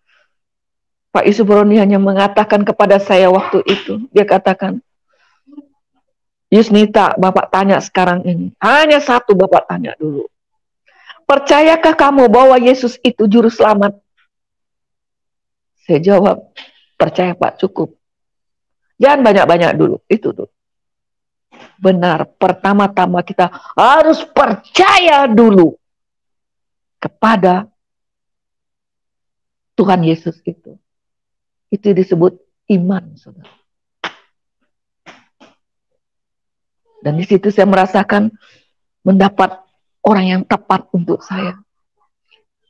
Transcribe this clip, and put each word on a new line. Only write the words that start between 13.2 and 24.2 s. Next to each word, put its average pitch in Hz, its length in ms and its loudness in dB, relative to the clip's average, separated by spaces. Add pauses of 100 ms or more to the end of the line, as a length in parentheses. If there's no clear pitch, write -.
juru 226 240 2
selamat?" 208 480 -2 (1800)
Saya 160 160 -2
jawab, 190 480 0 (480)
"Percaya, 175 400 -2
Pak, - 240 -6
cukup." 185 320 -6 (1040)
Jangan 277 240 2
banyak-banyak 180 560 2
dulu, 156 320 -2
itu - 220 -4
dulu. - 180 -12 (1300)
Benar, 180 480 -2 (140)
pertama-tama 190 880 0
kita 180 240 -2 (240)
harus 302 480 2